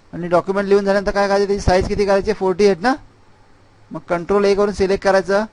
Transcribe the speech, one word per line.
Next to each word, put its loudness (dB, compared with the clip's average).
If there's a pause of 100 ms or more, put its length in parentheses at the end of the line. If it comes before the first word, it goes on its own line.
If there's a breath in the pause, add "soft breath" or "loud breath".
(120)
आणि -8
डॉक्युमेंट 0
लिहून 4
झाल्यानंतर 0
काय 0
करायचं? 0
त्याची -2
साईज 2
किती -2
करायची? 0
फोर्टी 0
एट 2
ना? 0 (960)
मग -12
कंट्रोल 0
A 4
करून 0
सिलेक्ट -2
करायचं 2